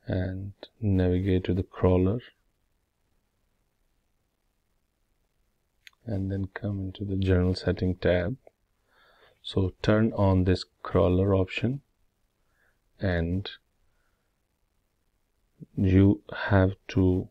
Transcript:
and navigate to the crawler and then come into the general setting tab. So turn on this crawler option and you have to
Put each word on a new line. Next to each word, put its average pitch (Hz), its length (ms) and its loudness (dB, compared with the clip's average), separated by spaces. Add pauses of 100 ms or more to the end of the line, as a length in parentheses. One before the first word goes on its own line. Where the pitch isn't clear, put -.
and 95 440 -6 (260)
navigate 92 640 2
to 98 100 -2
the 92 100 -2
crawler 95 580 0 (3750)
and 98 260 -6
then 98 220 -6
come 101 260 -8
into 95 240 -10
the 98 140 -6
general 92 360 2
setting 90 400 -2
tab. 90 440 -2 (1040)
So 95 380 -4
turn 110 320 2
on 95 320 2
this 92 180 0 (180)
crawler 92 540 2
option 117 460 -2 (1200)
and 90 480 -2 (2250)
you 98 460 4 (300)
have 95 240 2 (200)
to 92 340 2